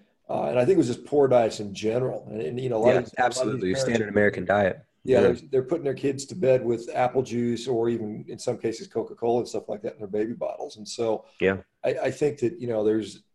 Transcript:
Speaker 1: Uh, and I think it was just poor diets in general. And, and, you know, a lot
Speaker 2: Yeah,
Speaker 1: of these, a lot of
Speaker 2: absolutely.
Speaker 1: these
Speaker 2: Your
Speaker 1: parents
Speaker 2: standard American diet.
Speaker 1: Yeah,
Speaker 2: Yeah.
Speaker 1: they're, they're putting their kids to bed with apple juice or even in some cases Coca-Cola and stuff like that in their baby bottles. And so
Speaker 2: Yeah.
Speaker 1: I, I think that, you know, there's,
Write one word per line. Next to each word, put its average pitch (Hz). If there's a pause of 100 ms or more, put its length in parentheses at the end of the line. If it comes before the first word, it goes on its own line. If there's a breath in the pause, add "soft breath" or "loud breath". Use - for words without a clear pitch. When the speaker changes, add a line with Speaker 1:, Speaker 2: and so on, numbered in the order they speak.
(280 soft breath)
Speaker 1:
Uh, 147
and 147
I 123
think 190
it 175
was 139
just 120
poor 143
diets 117
in 101
general. 110
And, 107
and, 120
you 131
know, 117
a -
lot 113
Speaker 2:
Yeah, 127
Speaker 1:
of 123
these, -
a -
lot -
of 123
Speaker 2:
absolutely. 123
Speaker 1:
these -
Speaker 2:
Your 92
Speaker 1:
parents 120
Speaker 2:
standard 110
American 101
diet. 98 (200)
Speaker 1:
Yeah, -
Speaker 2:
Yeah. -
Speaker 1:
they're, 180 (140)
they're 196
putting 156
their 135
kids 135
to -
bed 127
with 117
apple 127
juice 120
or 117
even 107
in -
some 117
cases -
Coca-Cola 117
and 110
stuff -
like 107
that 107
in -
their 107
baby 107
bottles. -
And 107
so 113 (160 soft breath)
Speaker 2:
Yeah. 95 (260)
Speaker 1:
I, 131 (100)
I 135
think 139
that, 117
you 123
know, 110
there's, 107 (120)